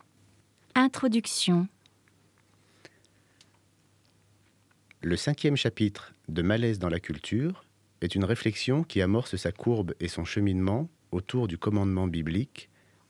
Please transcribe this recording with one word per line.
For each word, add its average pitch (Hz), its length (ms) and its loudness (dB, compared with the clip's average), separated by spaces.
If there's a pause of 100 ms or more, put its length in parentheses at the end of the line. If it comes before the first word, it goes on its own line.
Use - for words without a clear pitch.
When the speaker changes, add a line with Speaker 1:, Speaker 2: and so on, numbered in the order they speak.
(760)
Speaker 1:
Introduction. 226 920 2 (3250)
Speaker 2:
Le 85 160 0
cinquième 147 400 0
chapitre - 560 -2 (160)
de 80 120 0
Malaise 110 380 2
dans 90 100 -2
la 82 100 -2
culture 123 680 -4 (360)
est 87 140 -2
une 98 80 2
réflexion 117 600 0
qui - 180 -2
amorce 101 340 0
sa - 160 -2
courbe 107 480 0
et 87 80 -4
son 87 160 -6
cheminement 101 640 0 (220)
autour 113 360 -2
du 85 100 -4
commandement 98 500 0
biblique : « 82 600 -4 (400)